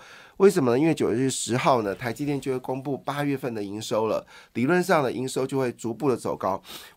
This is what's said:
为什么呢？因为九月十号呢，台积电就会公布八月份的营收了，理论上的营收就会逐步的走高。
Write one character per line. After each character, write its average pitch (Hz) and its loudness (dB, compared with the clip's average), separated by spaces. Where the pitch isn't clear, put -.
为 196 8
什 180 4
么 123 4
呢？ 117 4
因 147 4
为 165 4
九 113 0
月 127 0
十 123 -2
号 127 2
呢， 98 -2
台 120 -6
积 123 -8
电 143 -2
就 131 -4
会 127 -2
公 131 -6
布 139 -4
八 143 -4
月 143 0
份 131 -6
的 104 -4
营 101 -8
收 110 0
了， 101 0
理 120 0
论 175 4
上 175 2
的 120 0
营 120 -4
收 131 -2
就 135 -4
会 127 0
逐 117 -6
步 117 -4
的 117 2
走 104 -4
高。 98 -2